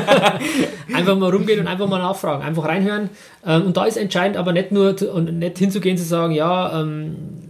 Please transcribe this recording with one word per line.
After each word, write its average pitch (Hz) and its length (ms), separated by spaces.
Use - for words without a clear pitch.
<laughs> 233 760
Einfach 185 240
mal 190 140
rumgehen 208 300
und 170 60
einfach 185 220
mal 190 100
nachfragen. 180 440
Einfach 156 240
reinhören. 196 420
Ähm, 165 160
und 185 160
da 202 80
ist 220 100
entscheidend, 202 400
aber 180 160
nicht 185 180
nur 196 280
zu, 208 120
und 170 280
nicht 170 180
hinzugehen, 185 400
zu 175 80
sagen, 165 300
"Ja, 170 480
ähm, 156 340